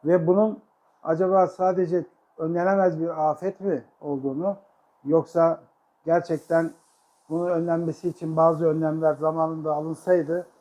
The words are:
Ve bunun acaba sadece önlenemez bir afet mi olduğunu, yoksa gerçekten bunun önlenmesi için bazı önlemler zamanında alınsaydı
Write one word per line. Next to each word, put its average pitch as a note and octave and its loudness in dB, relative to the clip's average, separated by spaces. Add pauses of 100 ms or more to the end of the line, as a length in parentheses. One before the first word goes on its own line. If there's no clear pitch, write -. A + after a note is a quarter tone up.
Ve E3 2
bunun G#3 2 (440)
acaba F#3 2
sadece F3+ 0 (320)
önlenemez F3 0
bir D#3+ -2
afet F3+ -6
mi F3+ -4 (180)
olduğunu, C#3+ -4 (460)
yoksa E3 0 (440)
gerçekten E3 0 (560)
bunun E3+ -2
önlenmesi E3+ -2
için D#3+ -6
bazı E3 2
önlemler D#3+ 0
zamanında D#3+ -2
alınsaydı D#3+ -2 (140)